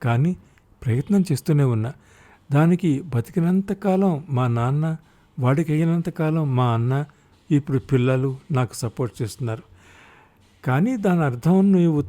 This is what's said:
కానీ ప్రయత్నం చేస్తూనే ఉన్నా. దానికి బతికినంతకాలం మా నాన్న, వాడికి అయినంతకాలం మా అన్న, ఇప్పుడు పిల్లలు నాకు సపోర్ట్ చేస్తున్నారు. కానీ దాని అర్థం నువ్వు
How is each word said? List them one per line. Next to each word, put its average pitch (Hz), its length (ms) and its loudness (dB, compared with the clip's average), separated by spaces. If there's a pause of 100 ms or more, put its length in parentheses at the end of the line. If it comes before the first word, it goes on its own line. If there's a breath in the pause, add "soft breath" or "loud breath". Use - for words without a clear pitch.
కానీ 131 320 0 (480 soft breath)
ప్రయత్నం 147 480 0
చేస్తూనే 147 320 0
ఉన్నా. 120 280 -2 (600 soft breath)
దానికి 156 500 2
బతికినంతకాలం 185 1300 -2
మా 127 160 0
నాన్న, 135 500 -2 (420 soft breath)
వాడికి 143 340 0
అయినంతకాలం 160 840 0
మా 123 180 2
అన్న, 127 300 0 (460 soft breath)
ఇప్పుడు 139 280 0
పిల్లలు 131 580 0 (160)
నాకు 127 220 -2
సపోర్ట్ 120 480 -6
చేస్తున్నారు. 113 400 -8 (1040 soft breath)
కానీ 170 320 0
దాని 180 280 2
అర్థం 170 480 2
నువ్వు 165 360 2